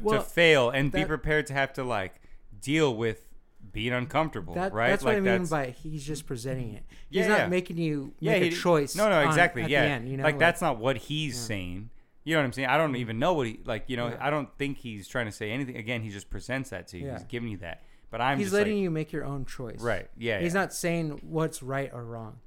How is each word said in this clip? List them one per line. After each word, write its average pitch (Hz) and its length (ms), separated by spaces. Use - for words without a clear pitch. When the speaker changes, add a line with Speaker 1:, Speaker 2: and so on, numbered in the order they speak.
Speaker 1:
Well, 139 200
Speaker 2:
to - 60
fail 131 420
and 135 220
be - 80
Speaker 1:
that 151 80
Speaker 2:
prepared 151 380
to 135 60
have 135 220
to, 135 100
like, 104 300
deal 143 360
with 110 300
being 113 200
uncomfortable, 123 600
Speaker 1:
That, 185 180
Speaker 2:
right? 113 180
Speaker 1:
that's 196 140
what - 60
Speaker 2:
Like, 214 80
Speaker 1:
I - 20
mean 190 220
Speaker 2:
that's 165 80
Speaker 1:
by 143 200
he's 156 340
just 151 220
presenting 123 460
it. 104 120
He's 185 120
Speaker 2:
Yeah, - 60
Speaker 1:
not 208 120
Speaker 2:
yeah. 170 80
Speaker 1:
making 180 300
you 151 420
Speaker 2:
Yeah, 185 120
Speaker 1:
make 185 100
Speaker 2:
he 175 60
Speaker 1:
a - 40
Speaker 2:
d-, 175 40
Speaker 1:
choice 170 400
Speaker 2:
no, 214 140
no, 175 100
Speaker 1:
on, 143 80
Speaker 2:
exactly, 156 340
Speaker 1:
at 160 80
Speaker 2:
yeah. 139 140
Speaker 1:
the 147 60
end, 123 180
you 135 80
know, 135 80
Speaker 2:
Like, 151 100
Speaker 1:
like 143 60
Speaker 2:
that's 165 220
not 143 160
what 123 180
he's 147 380
Speaker 1:
Yeah. 123 60
Speaker 2:
saying. 101 500
You 156 100
know 160 60
what 139 60
I'm 120 60
saying? 131 160
I 131 80
don't 156 180
Speaker 1:
Mm. 120 40
Speaker 2:
even 113 200
know 170 160
what 139 120
he, 110 180
like, 110 240
you 127 80
know, 120 120
Speaker 1:
Yeah. 117 120
Speaker 2:
I 135 100
don't 143 180
think 143 200
he's 104 300
trying 120 180
to 104 60
say 104 200
anything. 127 240
Again, 117 260
he's 110 100
just 98 180
presents 127 400
that 90 180
to 90 100
you. 85 80
Speaker 1:
Yeah. 135 80
Speaker 2:
He's - 100
giving 117 240
you 104 100
that. 85 240
But 113 100
I'm 135 180
Speaker 1:
He's 202 100
Speaker 2:
just 190 60
Speaker 1:
letting 208 220
Speaker 2:
like 202 60
Speaker 1:
you 180 80
make 156 220
your 147 120
own 139 200
choice. 117 360
Speaker 2:
Right, 113 360
yeah, 113 240
Speaker 1:
He's 175 140
Speaker 2:
yeah. 196 60
Speaker 1:
not 180 120
saying 165 500
what's 160 400
right 135 300
or 120 120
wrong, 117 420